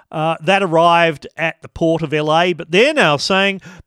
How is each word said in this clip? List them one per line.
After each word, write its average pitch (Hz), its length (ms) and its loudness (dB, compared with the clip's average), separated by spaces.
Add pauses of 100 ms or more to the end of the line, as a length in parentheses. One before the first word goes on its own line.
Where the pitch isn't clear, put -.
(100)
Uh, 160 300 -4
that 190 220 0
arrived 170 640 2 (100)
at 160 240 -6
the - 80 -20
port 165 320 -2
of 156 140 -6
L 151 200 0
A, 175 200 2
but 156 160 -12
they're 240 240 2
now 165 240 2
saying, 196 420 -2 (260)